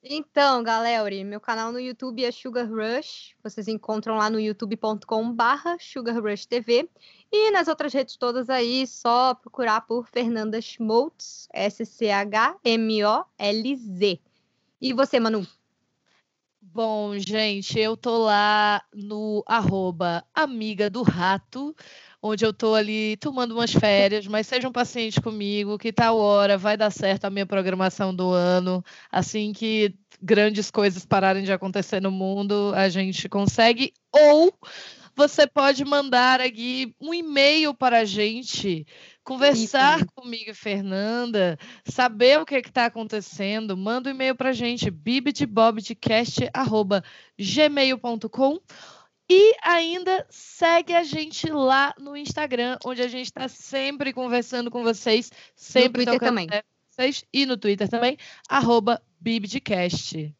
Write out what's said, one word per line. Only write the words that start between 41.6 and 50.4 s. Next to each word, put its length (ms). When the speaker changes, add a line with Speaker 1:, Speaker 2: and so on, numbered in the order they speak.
Speaker 2:
saber 520
o 60
que 160
que 120
tá 140
acontecendo, 920
manda 340
um 20
e-mail 220
pra 180
gente, 380
bibdebobdecast 1600
arroba 500
gmail 600
ponto 300
com. 300
E 340
ainda 680
segue 640